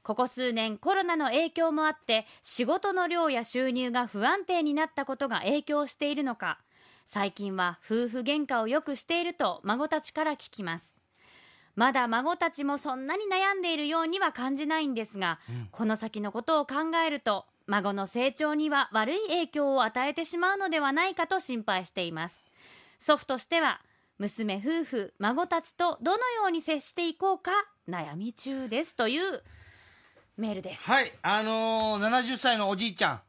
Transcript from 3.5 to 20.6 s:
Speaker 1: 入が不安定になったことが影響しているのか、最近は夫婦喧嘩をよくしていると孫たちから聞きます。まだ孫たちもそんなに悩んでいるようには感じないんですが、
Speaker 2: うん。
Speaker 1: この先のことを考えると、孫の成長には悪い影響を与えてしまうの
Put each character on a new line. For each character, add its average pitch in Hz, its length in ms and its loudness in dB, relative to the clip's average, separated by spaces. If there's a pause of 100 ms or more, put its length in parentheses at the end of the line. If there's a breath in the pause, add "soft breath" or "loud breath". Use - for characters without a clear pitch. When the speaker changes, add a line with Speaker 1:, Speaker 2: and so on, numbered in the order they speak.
Speaker 1:
入 247 220 -2
が 247 160 0
不 208 180 -2
安 359 180 2
定 349 200 0
に 294 100 2
な 311 120 2
っ 311 100 -12
た 277 100 -2
こ 269 120 -6
と 277 100 -2
が 214 140 -2
影 285 200 2
響 294 240 0
し - 80 -12
て 294 180 -2
い 285 40 -2
る 294 80 -2
の 247 120 -2
か、 165 220 -4 (480 soft breath)
最 196 260 -2
近 196 240 -6
は 180 300 0
夫 233 220 0
婦 233 140 -4
喧 285 260 0
嘩 240 140 0
を 220 60 -2
よ 294 140 2
く 285 140 -4
し - 80 -12
て 339 180 0
い - 20 -2
る 349 120 -4
と 196 280 0
孫 240 240 0
た 302 140 0
ち - 100 -16
か 311 120 -2
ら 311 80 2
聞 - 180 -8
き 208 140 -10
ま 170 160 -4
す。 - 160 -18 (800 soft breath)
ま 247 160 4
だ 247 160 2
孫 262 300 0
た 339 120 0
ち 285 140 -6
も 285 160 0
そ 269 160 -4
ん 262 100 -8
な 311 100 -2
に 415 100 -2
悩 381 280 2
ん 381 80 -2
で 339 140 0
い - 20 -2
る 294 100 -2
よ 330 140 0
う 320 60 0
に 359 120 -2
は 330 120 2
感 262 240 -4
じ 294 100 -4
な 320 140 0
い 302 80 0
ん 262 80 -2
で 220 100 -2
す 202 140 -12
が、 170 280 0
Speaker 2:
う 117 40 -10
ん。 120 200 -8
Speaker 1:
こ 226 140 -4
の 214 100 2
先 214 260 -8
の 208 100 -4
こ 240 100 -4
と 320 180 4
を 285 60 2
考 269 100 -8 (300)
え - 20 2
る 294 120 0
と、 202 260 0 (220)
孫 202 260 2
の 196 140 -2
成 254 240 2
長 302 240 0
に 302 160 2
は 277 220 2
悪 220 200 2
い 392 140 0
影 339 220 0
響 277 260 2
を 254 80 6
与 247 260 0
え 302 60 -4
て 330 100 -2
し 339 140 -4
ま 370 160 2
う - 20 -6
の 392 120 -2